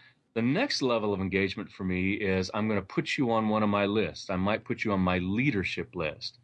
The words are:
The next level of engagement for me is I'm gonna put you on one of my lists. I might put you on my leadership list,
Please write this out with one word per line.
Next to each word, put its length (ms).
The 80
next 400
level 320
of 60
engagement 500
for 140
me 280
is 400
I'm 160
gonna 140
put 340
you 160
on 160
one 140
of 80
my 160
lists. 420
I 80
might 280
put 200
you 80
on 80
my 180
leadership 800
list, 480